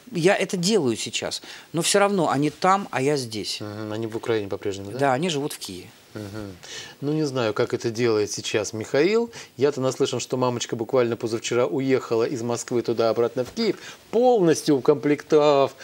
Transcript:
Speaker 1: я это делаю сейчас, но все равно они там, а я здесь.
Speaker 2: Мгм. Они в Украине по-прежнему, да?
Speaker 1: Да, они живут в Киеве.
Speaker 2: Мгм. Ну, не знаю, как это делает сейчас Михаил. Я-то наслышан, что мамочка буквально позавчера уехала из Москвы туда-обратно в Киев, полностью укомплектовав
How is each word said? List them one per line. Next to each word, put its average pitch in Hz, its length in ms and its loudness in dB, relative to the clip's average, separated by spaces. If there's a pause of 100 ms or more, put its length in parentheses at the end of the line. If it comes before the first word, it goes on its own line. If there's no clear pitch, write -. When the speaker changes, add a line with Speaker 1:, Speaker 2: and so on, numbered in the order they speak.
(120)
Speaker 1:
я 180 260 4
это 190 200 -2
делаю 170 380 2
сейчас, - 460 -6 (320)
но 160 80 -2
все 196 180 2
равно 196 300 2
они 139 200 2
там, 190 420 0
а 131 100 -2
я 147 160 2
здесь. 110 420 -6
Speaker 2:
Мгм. 107 320 -8
Они 110 160 -4
в 110 80 -8
Украине 110 320 -2
по-прежнему, 98 440 -6
да? 117 80 -10
Speaker 1:
Да, 135 140 2
они 156 160 -2
живут 147 240 -4
в - 60 -14
Киеве. 92 300 -14 (240)
Speaker 2:
Мгм. 104 420 -12 (460)
Ну, 139 100 -2
не 156 140 0
знаю, 127 280 0
как 120 200 0
это 117 180 -2
делает 107 400 2
сейчас 107 400 -4
Михаил. 175 580 0 (280)
Я-то 139 240 0
наслышан, 131 400 0
что - 160 -4
мамочка 123 400 -2
буквально 117 400 2
позавчера 117 480 0
уехала 131 580 0
из 139 180 -2
Москвы 120 420 -2
туда-обратно 117 600 2
в - 80 -12
Киев, 220 240 0 (360)
полностью 196 680 4
укомплектовав 147 1080 4